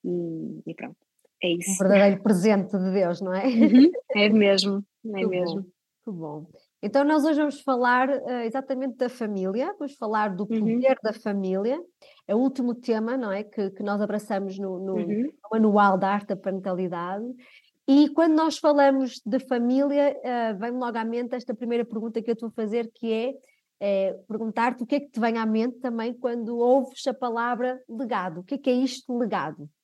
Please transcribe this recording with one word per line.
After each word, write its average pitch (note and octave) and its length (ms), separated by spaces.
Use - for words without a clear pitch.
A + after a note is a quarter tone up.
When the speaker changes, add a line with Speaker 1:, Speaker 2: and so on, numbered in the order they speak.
Speaker 1:
E, E3 600
e D#3+ 80
pronto, - 220
é F3+ 80
Speaker 2:
Um E3+ 100
Speaker 1:
isso. F#3 200
Speaker 2:
verdadeiro G3 460
presente G3+ 520
de F#3 160
Deus, F3 280
não F#3 120
é? F#3+ 140
Speaker 1:
Uhum, B3 460
é G#3 120
mesmo, G3+ 560
é G3+ 140
Speaker 2:
Que F#3+ 40
bom, F#3+ 60
Speaker 1:
mesmo. F3+ 320
Speaker 2:
que A3+ 60
bom. D#3 400
Então B3 220
nós D4 200
hoje D4+ 140
vamos D4 220
falar, B3 500
eh, B3 360
exatamente C4 500
da B3 120
família, G#3+ 720
vamos C#4+ 160
falar G#3+ 400
do F#3+ 80
Speaker 1:
Uhum. A3 160
Speaker 2:
poder A#3+ 420
da G#3+ 120
família, G3+ 680
é G3+ 80
o A3 40
último B3+ 360
tema, A#3 420
não A3+ 140
é, G3+ 140
que, G3+ 260
que F#3+ 140
nós G#3 160
abraçamos G3 580
no, F#3+ 220
no, F#3+ 160
Speaker 1:
Uhum. G#3 260
Speaker 2:
no C4+ 300
Manual G#3 440
da F#3+ 120
Arte G3+ 220
da F#3+ 60
Parentalidade. F#3 880
E D4 220
quando D#4+ 260
nós D#4 240
falamos C#4 680
de B3 140
família, C4+ 840
eh, A#3+ 300
vem-me A#3 240
logo A#3+ 200
à A3+ 60
mente A#3+ 320
esta A#3 180
primeira A#3 300
pergunta A3+ 360
que A#3 120
eu - 20
te A3+ 60
vou A3+ 100
fazer, A3+ 420
que A3+ 200
é, A#3 200
é G3 320
perguntar-te A3+ 560
o A3 40
que C#4+ 100
é C#4 40
que C#4+ 100
te A3 100
vem A3+ 180
à A3 80
mente A3+ 320
também A#3 340
quando A#3+ 460
ouves C4 480
a B3 80
palavra A#3+ 760
legado. G#3+ 520
O - 40
que C#4+ 120
é - 20
que C4+ 120
é B3 40
isto, B3+ 420
legado? D#3+ 540